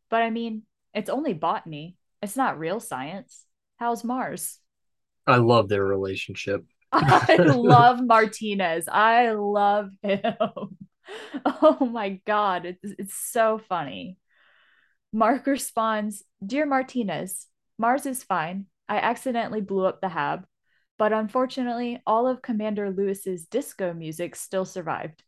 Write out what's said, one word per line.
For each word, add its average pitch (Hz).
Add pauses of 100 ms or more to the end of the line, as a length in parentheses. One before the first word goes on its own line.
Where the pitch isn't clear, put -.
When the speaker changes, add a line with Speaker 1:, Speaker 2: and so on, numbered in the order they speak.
(100)
Speaker 1:
But 226
I 226
mean, 226 (280)
it's -
only 269
botany. 165 (240)
It's 202
not 226
real 165
science. 151 (320)
How's 233
Mars?" 220 (680)
Speaker 2:
I 131
love 117
their 98
relationship. 98 (120)
Speaker 1:
<laughs> -
I -
Speaker 2:
<laughs> -
Speaker 1:
love 240
Martinez. 208
I 226
love 208 (120)
him. 202
<laughs> 214 (1000)
Oh 302
my 202
God. 202
It's, 180
it's 196
so 220
funny. 175 (960)
Mark 226
responds, 220 (200)
"Dear 269
Martinez, 240 (320)
Mars 247
is 262
fine. 185 (220)
I 208
accidentally 233
blew 196
up -
the 190
hab, 165 (520)
but 214
unfortunately, 240
all 233
of 254
Commander 214
Lewis's 190
disco 214
music 165
still -
survived. 160